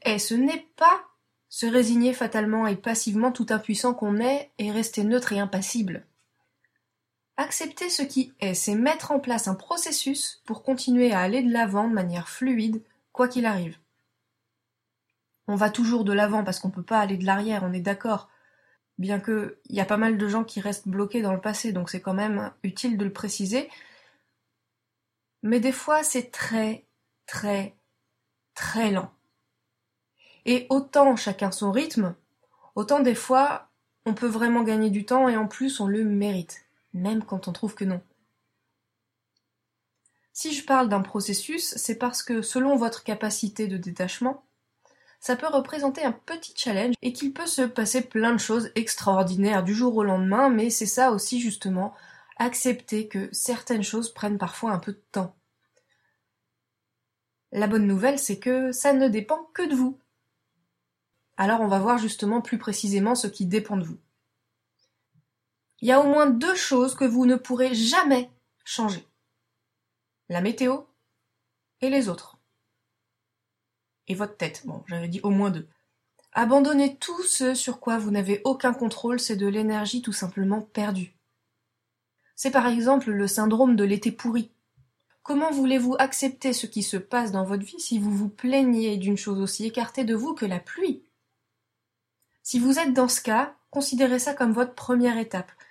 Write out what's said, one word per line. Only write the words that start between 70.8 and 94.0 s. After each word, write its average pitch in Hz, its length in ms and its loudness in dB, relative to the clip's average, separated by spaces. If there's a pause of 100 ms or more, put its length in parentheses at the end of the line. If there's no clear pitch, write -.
et 262 100 0
les 269 180 2
autres. - 340 -10 (1700)
Et 190 60 -6
votre 202 220 -6
tête. 160 300 -8
Bon, 156 200 -12
j'avais 170 220 -8
dit 185 140 -6
au 208 80 0
moins 196 200 4
deux. 160 180 -6 (640)
Abandonnez 277 640 4
tout 349 260 -8
ce 262 320 0
sur 247 240 -4
quoi 226 200 -2
vous 208 120 -4
n'avez 202 340 0
aucun 262 280 2
contrôle, 240 480 -2
c'est 220 160 -2
de 196 100 0
l'énergie 214 560 -2
tout 208 100 -6
simplement 196 480 -2
perdue. 208 540 -4 (1200)
C'est - 160 -4
par 254 160 4
exemple 240 440 2
le 202 180 0
syndrome 220 480 4
de 202 80 4
l'été 202 260 0
pourri. 226 400 -4 (720)
Comment 294 300 0
voulez-vous 262 460 2
accepter 269 540 0
ce 240 140 -4
qui 208 160 -6
se - 140 -4
passe 226 340 -4
dans 190 140 -2
votre 196 200 -4
vie 349 140 -16
si 233 200 -4
vous 208 120 0
vous 202 180 -2
plaignez 240 680 2
d'une 196 200 0
chose 196 240 -4
aussi 196 260 -4
écartée 226 380 -4
de 226 120 0
vous 294 180 -4
que 220 120 -4
la 180 120 -4
pluie ? - 460 -6 (1400)
Si - 160 -2
vous 269 220 4
êtes 269 120 2
dans 254 160 4
ce - 120 0
cas, 226 340 0 (160)
considérez 262 480 2